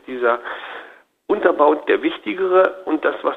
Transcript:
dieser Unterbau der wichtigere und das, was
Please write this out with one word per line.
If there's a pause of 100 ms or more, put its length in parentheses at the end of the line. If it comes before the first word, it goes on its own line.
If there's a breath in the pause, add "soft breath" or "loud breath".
dieser (880 loud breath)
Unterbau
der
wichtigere
und
das,
was